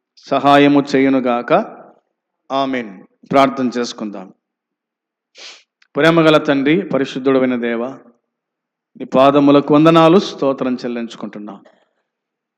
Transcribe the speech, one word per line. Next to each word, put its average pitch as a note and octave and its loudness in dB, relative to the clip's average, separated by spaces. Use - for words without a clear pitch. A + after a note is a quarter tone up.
సహాయము C#3+ 2
చేయునుగాక. B2+ 0
ఆమేన్. B2+ -6
ప్రార్థన C3 0
చేసుకుందాం. G2+ -10
ప్రేమగల D#3 4
తండ్రి, D3+ 0
పరిశుద్ధుడైన C3 -2
దేవ, A#2 -6
నీ C3 -14
పాదములకు C#3+ 2
వందనాలు, D#3+ 4
స్తోత్రం C3+ -4
చెల్లించుకుంటున్నాం. A#2 -12